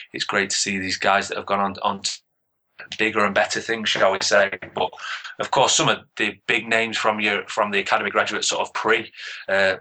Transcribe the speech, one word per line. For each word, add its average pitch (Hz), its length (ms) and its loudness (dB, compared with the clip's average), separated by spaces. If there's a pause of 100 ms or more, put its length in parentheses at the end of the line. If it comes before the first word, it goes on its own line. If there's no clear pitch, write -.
(120)
it's - 120 -4
great 98 260 0
to - 60 -2
see 101 220 -2
these 95 180 -4
guys 98 320 2
that - 80 -6
have - 100 -8
gone 101 140 0
on, 95 220 -2
on 101 200 -2
to - 160 -4 (800)
bigger 107 280 2
and 101 100 2
better 104 260 2
things, 110 280 -4
shall 101 240 4
we 95 100 0
say. 101 280 4 (220)
But - 180 -2 (500)
of - 100 -6
course, 123 240 4
some 151 140 4
of 104 100 2 (180)
the 104 300 -2
big 117 220 0
names 113 280 0
from 107 240 0
your, 104 260 0
from 104 260 0
the 98 80 2
academy 104 280 0
graduate 101 360 0
sort - 180 0
of 101 100 -8
pre, 110 400 0 (360)
uh, 95 320 2